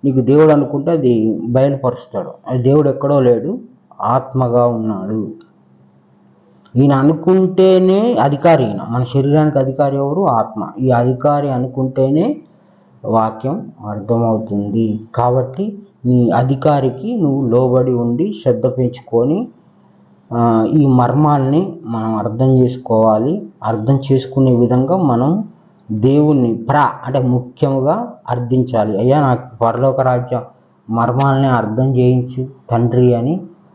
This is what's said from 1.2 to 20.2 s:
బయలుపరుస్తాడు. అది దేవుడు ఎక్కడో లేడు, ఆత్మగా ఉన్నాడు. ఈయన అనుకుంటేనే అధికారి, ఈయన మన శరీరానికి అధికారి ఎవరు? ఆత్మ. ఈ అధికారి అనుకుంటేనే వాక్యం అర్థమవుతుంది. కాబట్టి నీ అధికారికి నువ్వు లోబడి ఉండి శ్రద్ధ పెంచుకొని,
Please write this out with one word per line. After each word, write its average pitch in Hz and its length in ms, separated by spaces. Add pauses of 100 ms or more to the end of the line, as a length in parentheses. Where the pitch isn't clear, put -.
బయలుపరుస్తాడు. 127 880 (180)
అది 127 140
దేవుడు 139 280
ఎక్కడో 139 300
లేడు, 123 380 (420)
ఆత్మగా 120 680
ఉన్నాడు. 110 640 (1400)
ఈయన 139 160
అనుకుంటేనే 185 1200
అధికారి, 143 500
ఈయన 101 260
మన 123 140
శరీరానికి 147 540
అధికారి 135 380
ఎవరు? 151 320
ఆత్మ. 110 400 (120)
ఈ 131 100
అధికారి 131 600
అనుకుంటేనే 135 840 (680)
వాక్యం 110 680 (160)
అర్థమవుతుంది. 107 1120 (140)
కాబట్టి 127 640 (280)
నీ 123 240
అధికారికి 135 840
నువ్వు 139 320
లోబడి 127 440
ఉండి 120 400 (100)
శ్రద్ధ 131 240
పెంచుకొని, 127 840 (840)